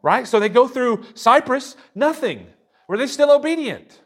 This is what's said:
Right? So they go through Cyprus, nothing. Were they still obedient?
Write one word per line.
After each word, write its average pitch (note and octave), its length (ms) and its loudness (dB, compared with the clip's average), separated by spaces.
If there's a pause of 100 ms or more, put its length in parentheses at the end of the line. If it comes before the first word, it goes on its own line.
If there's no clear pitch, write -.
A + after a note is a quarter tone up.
Right? G#3+ 260 0
So G#3 140 0
they G#3 80 -2
go B3 180 4
through B3 380 -4 (100)
Cyprus, B3+ 640 0 (180)
nothing. G#3+ 520 -4 (420)
Were F#3 80 -4
they B3+ 100 -2
still C#4+ 240 0
obedient? C#4+ 760 0